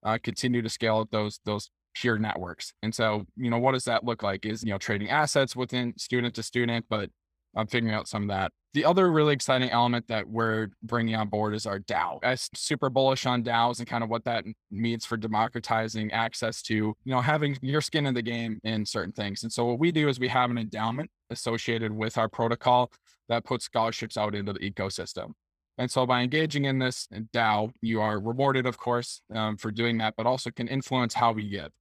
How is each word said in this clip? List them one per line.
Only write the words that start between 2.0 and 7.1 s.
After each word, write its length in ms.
networks. 640
And 120
so, 300
you 140
know, 100
what 140
does 120
that 200
look 180
like 220
is, 180
you 80
know, 80
trading 300
assets 480
within 400
student 380
to 80
student, 480
but 180